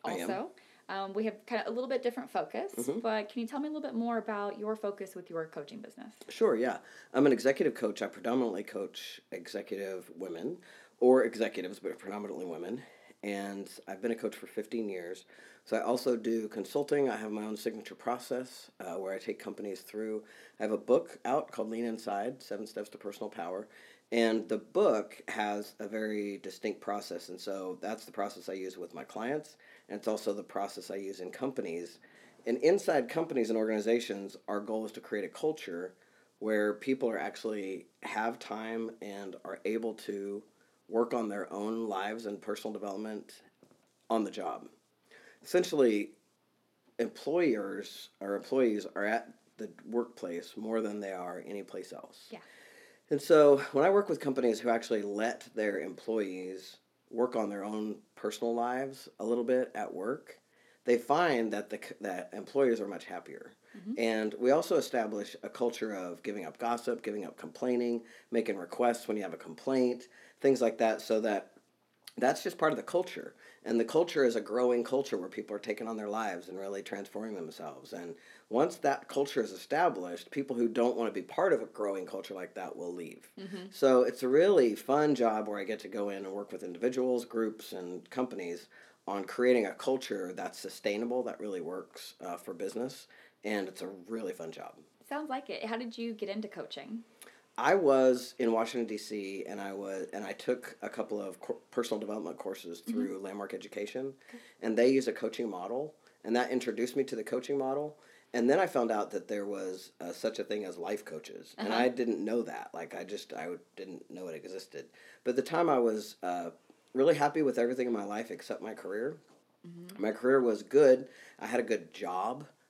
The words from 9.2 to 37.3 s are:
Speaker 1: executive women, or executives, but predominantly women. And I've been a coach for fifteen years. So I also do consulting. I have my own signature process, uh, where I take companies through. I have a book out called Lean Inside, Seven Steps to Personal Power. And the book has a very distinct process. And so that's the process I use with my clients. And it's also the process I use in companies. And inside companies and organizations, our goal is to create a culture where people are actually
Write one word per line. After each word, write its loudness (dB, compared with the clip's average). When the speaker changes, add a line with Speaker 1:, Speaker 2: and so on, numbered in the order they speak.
Speaker 1:
executive -6
women, -6
or 10
executives, -2
but -8
predominantly -8
women. -6
And -6
I've -10
been 0
a -2
coach -4
for -14
fifteen -6
years. -8
So 0
I 0
also 2
do 0
consulting. 0
I -2
have -6
my -4
own -4
signature -6
process, -6
uh, -8
where -4
I -6
take -6
companies -8
through. -6
I -4
have 0
a 2
book 2
out 0
called -4
Lean -2
Inside, -4
Seven -8
Steps -8
to -14
Personal -8
Power. -6
And 4
the 0
book 2
has -4
a -8
very -4
distinct -6
process. -6
And -12
so -6
that's -6
the -18
process -6
I -6
use -8
with -12
my -10
clients. -6
And -6
it's -10
also 0
the -6
process -6
I -6
use -8
in -8
companies. -6
And 4
inside 4
companies 0
and 2
organizations, 0
our -2
goal -4
is -10
to -12
create -4
a -6
culture -4
where 2
people 0
are -2
actually -6